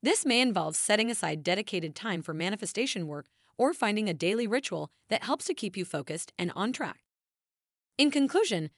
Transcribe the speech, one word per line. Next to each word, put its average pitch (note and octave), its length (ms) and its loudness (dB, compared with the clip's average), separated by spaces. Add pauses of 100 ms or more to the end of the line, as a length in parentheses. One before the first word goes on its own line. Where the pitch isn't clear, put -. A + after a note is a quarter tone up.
This E4 220 4
may B3 160 6
involve F3+ 340 2
setting A3 340 2
aside D#3 340 -2
dedicated F3+ 520 -2
time F#3+ 260 -4
for D#3+ 120 -8
manifestation G3 760 -2
work D3 200 -10 (300)
or C4+ 160 4
finding G#3+ 340 0
a F3 60 0
daily G3+ 340 0
ritual G3 420 -2 (200)
that - 140 0
helps C#4 220 -2
to F#4 80 -2
keep F#3+ 220 -6
you F#3 100 -4
focused D#3 520 -6
and F3 180 -2
on G#3 160 -2
track. B3 320 -6 (960)
In C#4+ 140 6
conclusion, C#4 680 2